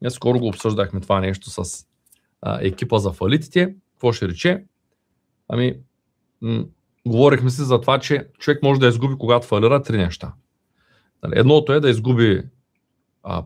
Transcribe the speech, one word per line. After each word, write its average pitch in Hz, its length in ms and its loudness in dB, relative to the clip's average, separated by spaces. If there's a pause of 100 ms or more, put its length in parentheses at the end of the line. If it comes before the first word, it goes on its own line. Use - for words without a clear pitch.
Ние 123 80 -4
скоро 123 280 0
го 120 80 -2
обсъждахме 101 540 -4
това 98 200 0
нещо 95 300 -6
с, - 360 -12 (560)
а, 101 200 -4
екипа 104 360 -2
за 98 140 -2
фалитите. 156 600 -2 (180)
Какво 120 200 -2
ще 101 160 -4
рече? 175 360 -4 (840)
Ами, 123 260 -2 (680)
м, 113 240 -4 (420)
говорихме 127 440 4
си 131 120 -4
за 127 180 2
това, 135 180 2
че 139 300 -4 (100)
човек 147 240 -2
може 139 180 2
да 127 80 6
изгуби, 123 300 0
когато 120 280 2
фалира, 117 360 2
три - 140 -4
неща. 85 380 -4 (880)
Нали, - 160 -4
едното 147 340 4
е 151 80 2
да 143 100 2
изгуби, 113 520 2 (800)
а, 92 220 -8